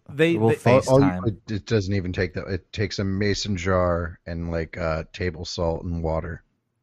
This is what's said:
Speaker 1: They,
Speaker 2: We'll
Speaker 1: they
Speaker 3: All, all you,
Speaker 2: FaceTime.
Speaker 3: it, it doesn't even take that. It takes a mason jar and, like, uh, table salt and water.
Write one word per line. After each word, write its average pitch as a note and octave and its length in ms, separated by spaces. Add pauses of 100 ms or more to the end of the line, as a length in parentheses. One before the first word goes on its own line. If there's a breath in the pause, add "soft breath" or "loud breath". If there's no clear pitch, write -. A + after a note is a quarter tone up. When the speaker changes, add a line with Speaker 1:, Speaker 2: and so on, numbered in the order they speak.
Speaker 1:
They, D#3 260
Speaker 2:
We'll A2+ 200
Speaker 1:
they A#2+ 160
Speaker 3:
All, C3 160
all C3 120
you, C3+ 60
Speaker 2:
FaceTime. F2+ 220
Speaker 3:
it, A2 240
it G2+ 160
doesn't G2+ 260
even F2+ 180
take F#2 220
that. F2+ 140
It - 260
takes G2+ 240
a G#2+ 60
mason G2 520
jar F2 680
and, E2+ 240
like, E2 300
uh, D#2+ 240 (100)
table F2 320
salt E2 380
and E2+ 180
water. D#2+ 400 (420)